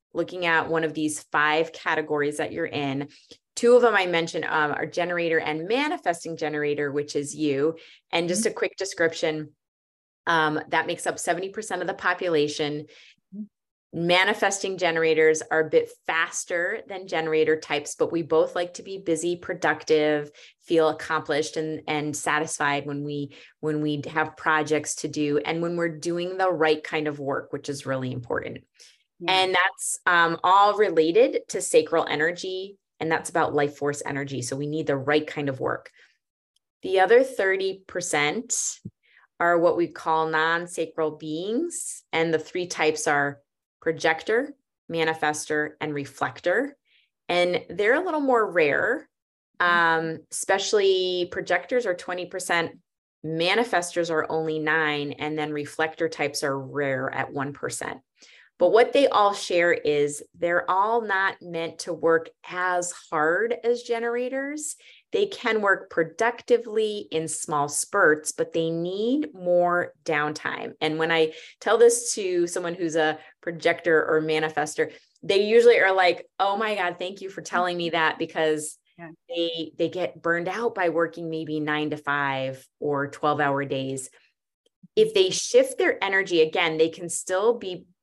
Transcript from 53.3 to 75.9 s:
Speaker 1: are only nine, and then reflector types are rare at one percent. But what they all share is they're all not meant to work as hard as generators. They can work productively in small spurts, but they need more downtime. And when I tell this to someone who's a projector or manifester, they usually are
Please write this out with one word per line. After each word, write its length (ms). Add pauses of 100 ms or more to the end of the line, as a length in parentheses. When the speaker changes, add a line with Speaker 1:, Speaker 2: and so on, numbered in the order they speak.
Speaker 1:
are 180
only 300
nine, 540
and 260
then 140
reflector 560
types 340
are 160
rare 560
at 180
one 200
percent. 480 (580)
But 140
what 200
they 140
all 280
share 380
is 480 (160)
they're 320
all 320
not 400
meant 400
to 120
work 360 (220)
as 400 (180)
hard 540
as 220
generators. 880 (380)
They 140
can 360
work 280
productively 1200
in 160
small 400
spurts, 640
but 200
they 180
need 600
more 640 (100)
downtime. 760
And 180
when 140
I 220 (260)
tell 180
this 380
to 320
someone 260
who's 220
a 240 (220)
projector 600
or 160
manifester, 720 (320)
they 220
usually 340
are 160